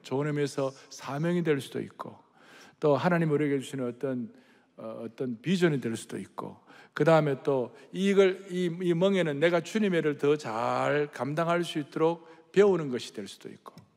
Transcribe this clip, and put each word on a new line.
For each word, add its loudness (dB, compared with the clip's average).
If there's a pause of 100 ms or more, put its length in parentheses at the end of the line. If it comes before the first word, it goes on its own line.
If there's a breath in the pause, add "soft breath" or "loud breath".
좋은 -2
의미에서 -2 (180 loud breath)
사명이 -2
될 2
수도 -8
있고, -12 (640 loud breath)
또 4
하나님 2
우리에게 2
주시는 -6
어떤, -6 (460 soft breath)
어, -12
어떤 -8
비전이 2
될 -4
수도 -10
있고, -12 (360 loud breath)
그 0
다음에 4
또 0 (200 loud breath)
이걸, 4
이, -2 (120)
이 2
멍에는 2
내가 4
주님의 0
일을 0
더 4
잘 -2
감당할 -2
수 -4
있도록 -4
배우는 4
것이 -6
될 -10
수도 -18
있고. -20 (240)